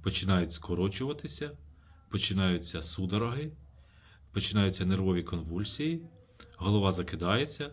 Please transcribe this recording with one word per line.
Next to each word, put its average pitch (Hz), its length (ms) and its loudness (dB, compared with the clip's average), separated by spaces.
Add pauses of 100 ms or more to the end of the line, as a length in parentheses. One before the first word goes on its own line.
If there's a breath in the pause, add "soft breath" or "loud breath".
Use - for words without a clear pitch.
починають 90 500 2
скорочуватися, 131 1040 -4 (520 soft breath)
починаються 90 720 0
судороги, 117 720 -2 (800 soft breath)
починаються 98 540 2
нервові 95 380 2
конвульсії, 98 760 -4 (560 loud breath)
голова 98 340 4
закидається 104 800 -2